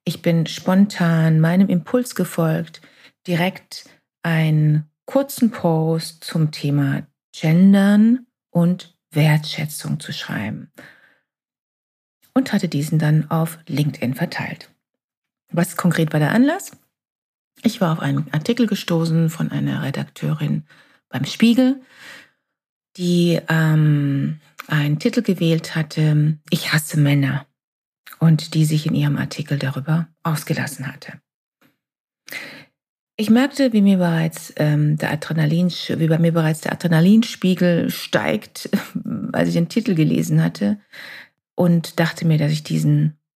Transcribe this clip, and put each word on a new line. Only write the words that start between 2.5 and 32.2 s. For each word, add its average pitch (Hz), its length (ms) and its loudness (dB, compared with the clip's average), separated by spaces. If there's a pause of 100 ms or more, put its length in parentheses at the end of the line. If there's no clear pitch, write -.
direkt 180 600 -4 (340)
einen 156 680 2 (140)
kurzen 269 480 0
Post 165 720 -2
zum 156 260 0
Thema 143 560 -2 (260)
Gendern 196 920 4 (240)
und 175 480 0 (140)
Wertschätzung 151 880 0
zu - 120 -14
schreiben. - 600 -8 (1700)
Und 262 140 0
hatte 196 160 0
diesen 156 320 -2
dann 151 320 2
auf 165 340 -2
LinkedIn 135 480 -2
verteilt. - 560 -8 (800)
Was 170 260 -2
konkret 160 360 0
war 151 80 0
der 147 100 2
Anlass? 285 400 0 (920)
Ich - 160 -2
war 170 120 2
auf 165 60 -2
einen 143 340 -2
Artikel 220 360 0
gestoßen 165 600 0
von 156 220 -4
einer 139 320 -4
Redakteurin 151 800 -4 (460)
beim 143 160 -6
Spiegel, 254 560 2 (1160)
die, 175 520 2
ähm, 151 920 2 (300)
einen 147 320 -2
Titel 240 220 -2
gewählt 165 520 -2
hatte, 156 640 0 (100)
„Ich - 240 -4
hasse 156 280 -2
Männer“, 143 440 2 (760)
und 160 340 2
die 156 100 2
sich 151 220 0
in 160 80 -2
ihrem 147 220 0
Artikel 139 420 -6
darüber 139 480 -4 (160)
ausgelassen - 640 -6
hatte. - 340 -14 (2000)